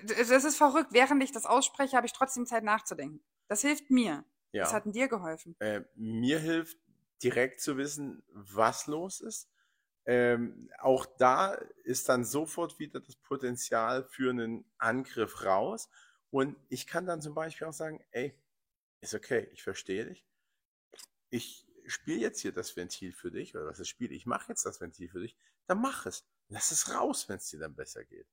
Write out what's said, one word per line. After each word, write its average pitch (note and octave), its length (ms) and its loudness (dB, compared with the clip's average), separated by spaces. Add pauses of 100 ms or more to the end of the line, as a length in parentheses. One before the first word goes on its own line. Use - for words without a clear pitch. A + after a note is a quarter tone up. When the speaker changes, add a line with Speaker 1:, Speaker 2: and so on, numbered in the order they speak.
Speaker 1:
d-, G#3+ 100 -2
das B3 300 8
ist D4+ 120 2
verrückt, D4 360 6
während C4 300 8
ich C4 100 0
das A3 140 -6
ausspreche, C4 500 4
hab A#3 80 6
ich - 80 -8
trotzdem B3 340 0
Zeit A3+ 180 -2
nachzudenken. D#3+ 600 -2 (240)
Das G#3+ 120 0
hilft D4 300 0
mir. G#3 340 4 (280)
Speaker 2:
Ja. F#2+ 180 2
Speaker 1:
Was - 20 2
hat G#3 120 0
denn G#3 80 -2
dir B3+ 160 2
geholfen? E3+ 500 -6
Speaker 2:
Äh, G#2 240 -2 (120)
mir A2+ 440 0
hilft E3 400 -2 (440)
direkt B2 380 2
zu C#3+ 160 -2
wissen, C#3+ 520 -6
was G2+ 580 0
los E3+ 340 -6
ist. - 280 -12 (560)
Ähm, B2 760 2
auch C3 260 4
da D3+ 480 4 (300)
ist - 260 0
dann B2 160 4
sofort D#3 540 -4
wieder C#3+ 220 -10
das - 160 -20
Potenzial B2 880 -2
für B2+ 260 -2
einen A#2 340 -4 (140)
Angriff A2+ 680 -2
raus. A2+ 440 0 (420)
Und C3+ 260 0 (120)
ich - 180 -8
kann E3+ 200 -4
dann E3 140 -4
zum D3 140 -10
Beispiel D#3+ 320 -6
auch D#3+ 60 -10
sagen: D#3 380 -10
„Ey, B2+ 280 -6 (640)
ist - 140 -8
okay, - 380 -2
ich - 100 -20
verstehe F#2+ 440 -6
dich. - 180 -18 (1040)
Ich - 380 -10 (180)
spiel - 340 -4
jetzt A3+ 220 -2
hier F#2+ 100 -4
das - 240 -6
Ventil F2 380 -8
für - 160 -10
dich.“ G#2+ 260 -10
Oder D#2 120 -8
was D#2+ 120 -10
ist - 100 -10
Spiel? - 220 -8
Ich - 140 -14
mach A#2 240 -4
jetzt - 160 -6
das - 160 -8
Ventil F2 280 -12
für F#2 100 -12
dich. A2 180 -12 (300)
Dann G3 140 0
mach C4+ 260 -6
es. - 180 -10 (220)
Lass - 240 -4
es - 240 -2
raus, - 340 -2
wenn's G2 200 -10
dir D#2 100 -14
dann D#2 160 -10
besser - 300 -12
geht. - 280 -20